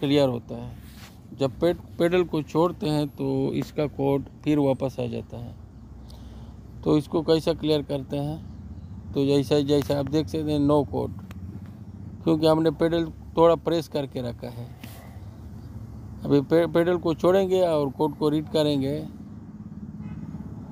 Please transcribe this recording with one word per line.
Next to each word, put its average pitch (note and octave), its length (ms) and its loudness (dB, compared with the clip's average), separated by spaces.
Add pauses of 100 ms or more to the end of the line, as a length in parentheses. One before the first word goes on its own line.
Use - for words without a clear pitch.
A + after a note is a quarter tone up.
clear C#3+ 280 4
होता A#2+ 280 -4
है, A#2+ 140 -10 (640)
जब C3+ 280 -2
पे-, E3+ 140 4 (240)
पेडल F3 260 4
को D#3 180 -2
छोड़ते E3 460 0
हैं D3+ 200 2
तो C3+ 460 -2
इसका C#3+ 340 -2
कोड C3+ 360 0 (200)
फिर D3 140 4
वापस C3+ 420 2
आ B2 60 -2
जाता A#2 320 -8
है। A#2+ 160 -12 (1300)
तो D#3 140 6
इसको D#3+ 240 0
कैसा D#3+ 320 4
clear D3+ 280 2
करते C#3 360 -4
हैं? D3 220 -4 (760)
तो C#3 120 4
जैसा, C#3+ 340 4
जैसा C#3+ 380 2
आप C#3+ 80 0
देख D3 200 2
सकते D3+ 260 -2
हैं, D3 80 2
no C#3+ 260 6
code, A#2+ 340 -6 (1040)
क्योंकि D#3+ 220 4
हमने D#3+ 260 6
पेडल E3 340 2 (300)
थोड़ा E3 200 8
press D#3+ 320 -2
करके C3+ 340 -4
रखा A#2+ 280 -8
है। A#2+ 160 -10 (1600)
अभी C#3+ 180 6
पे-, E3 260 4
पेडल E3+ 300 4
को E3 160 0
छोड़ेंगे F#3 480 4
और D3+ 280 2
coat D3+ 280 0
को D3+ 100 2
read D3+ 220 0
करेंगे D3 480 2 (1700)